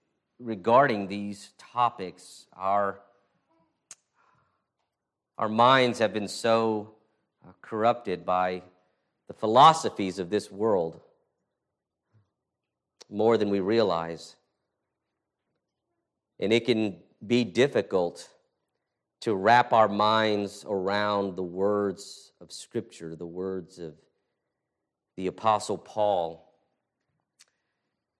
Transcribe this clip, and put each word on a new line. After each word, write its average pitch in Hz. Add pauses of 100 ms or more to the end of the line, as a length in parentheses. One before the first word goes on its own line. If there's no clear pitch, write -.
(380)
regarding 113
these 101
topics, - (120)
our, 98 (2250)
our 110
minds 123
have 104
been 101
so, 113 (520)
uh, - (100)
corrupted 107
by 90 (680)
the -
philosophies 113
of 87
this 101
world 95 (2000)
more 107
than 104
we 101
realize. 90 (2000)
And 101
it 117
can 110 (300)
be 120
difficult 101 (920)
to 110
wrap 113
our 110
minds 104
around 101
the 92
words 98
of 87
Scripture, 85
the 85
words 90
of 80 (1200)
the 92
Apostle 104
Paul. 87 (1700)